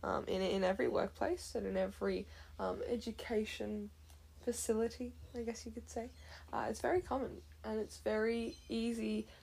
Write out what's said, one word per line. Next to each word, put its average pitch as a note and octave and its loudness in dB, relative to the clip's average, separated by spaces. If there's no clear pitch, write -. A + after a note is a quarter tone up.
um, F#3+ 2
in, F#3+ 2
in F#3+ 4
every G3 4
workplace - 0
and G#3 0
in F#3+ 0
every, F#3+ 0
um, F#3+ 0
education G#3+ -2
facility, A#3 0
I A#3+ -2
guess A3+ -4
you A3+ -8
could A#3 -10
say. A#3+ -4
Uh, - 0
it's A3 -4
very F4 6
common, B3+ -2
and A3 0
it's - -4
very A3+ 2
easy A3+ 2